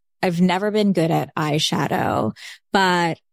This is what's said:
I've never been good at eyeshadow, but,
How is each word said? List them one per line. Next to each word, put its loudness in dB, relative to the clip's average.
I've 0
never 2
been 2
good 2
at -2
eyeshadow, -2
but, 0